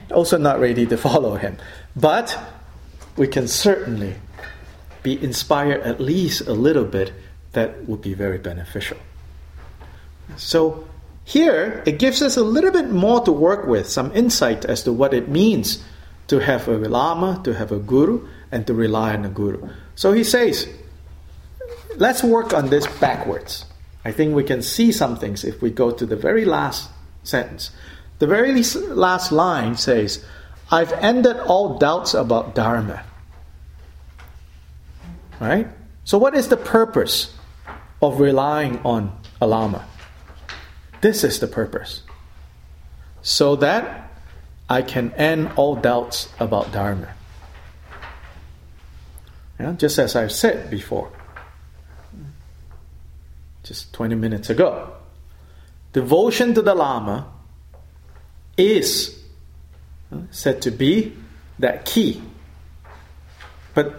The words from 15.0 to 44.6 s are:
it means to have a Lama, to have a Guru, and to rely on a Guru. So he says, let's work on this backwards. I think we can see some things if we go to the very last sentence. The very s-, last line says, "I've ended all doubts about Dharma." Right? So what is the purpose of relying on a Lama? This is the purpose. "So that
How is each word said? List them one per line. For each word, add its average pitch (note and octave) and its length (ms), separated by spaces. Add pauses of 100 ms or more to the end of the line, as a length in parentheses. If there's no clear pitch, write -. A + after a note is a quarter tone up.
it A#2+ 140
means E3 500 (480)
to C#3 140
have C3+ 260
a A#2 120
Lama, E3 680
to A#2+ 100
have G#2 160
a G#2 80
Guru, C#3+ 480 (240)
and A2+ 160
to B2 80
rely A2 400
on G#2 100
a G2 40
Guru. G2+ 420 (240)
So G3 180
he A3+ 120
says, A3+ 440 (1300)
let's A#3+ 300
work A3+ 280
on C#3+ 180
this D3 180 (100)
backwards. - 680 (380)
I A2+ 60
think D3+ 240
we C#3+ 80
can C3 200
see A#3 280
some C3 260
things G#2 280
if A2 180
we A#2+ 80
go A#2+ 220
to A#2+ 120
the - 120
very A3 280
last D3 460 (320)
sentence. - 480 (500)
The D3+ 60
very A#3+ 340
s-, - 160
last F#3 560
line D3+ 440
says, A2+ 480 (460)
"I've E3 220
ended A#3+ 480
all F3+ 380
doubts D#3+ 360
about A2+ 400
Dharma." A2+ 480 (2500)
Right? D#3+ 260 (380)
So G3+ 140
what C#4 180
is A#3+ 120
the A#3+ 80
purpose - 760 (680)
of C#3 200
relying C#3 640
on A2 280 (280)
a A#2+ 60
Lama? A2 380 (1160)
This G#3 240
is - 160
the A3+ 80
purpose. - 540 (1200)
"So C#3+ 340
that D#3 560 (560)